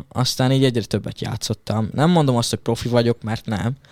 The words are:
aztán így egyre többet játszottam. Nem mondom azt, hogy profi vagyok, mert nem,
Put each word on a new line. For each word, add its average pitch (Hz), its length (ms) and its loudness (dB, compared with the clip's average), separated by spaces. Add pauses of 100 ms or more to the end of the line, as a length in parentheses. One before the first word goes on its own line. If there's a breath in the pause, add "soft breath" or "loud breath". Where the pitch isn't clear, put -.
aztán 127 420 0
így 135 120 4
egyre 120 200 2
többet - 380 -6
játszottam. 107 720 -4
Nem 147 160 4
mondom 147 260 4
azt, 117 140 0
hogy 110 100 -2
profi - 300 -2
vagyok, 120 340 2
mert 113 220 -6
nem, 110 280 -2 (180 soft breath)